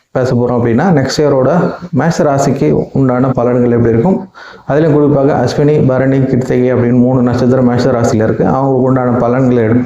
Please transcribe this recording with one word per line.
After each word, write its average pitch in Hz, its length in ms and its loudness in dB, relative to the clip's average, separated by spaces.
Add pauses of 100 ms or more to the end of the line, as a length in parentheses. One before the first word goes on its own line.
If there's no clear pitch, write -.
(120)
பேச 127 240 -2
போறோம் 120 160 0
அப்படின்னா, 120 400 0
நெக்ஸ்ட் 139 300 0
இயரோட 147 520 0 (180)
மேஷ 160 320 0
ராசிக்கு 147 720 0
உண்டான 131 340 0
பலன்கள் 123 440 0
எப்படி 117 180 2
இருக்கும், 117 380 0 (380)
அதிலும் 147 280 0
குறிப்பாக 147 400 2
அஸ்வினி, 143 540 0
பரணி, 135 320 0
கிருத்திகை 127 540 0
அப்படின்னு 120 260 0
மூணு 123 220 2
நட்சத்திரம் 123 440 0
மேஷ 123 260 0
ராசியில 117 320 0
இருக்கு. - 240 -2
அவங்களுக்கு 131 340 0
உண்டான 127 300 0
பலன்கள் 123 460 0
எடு-, 120 280 0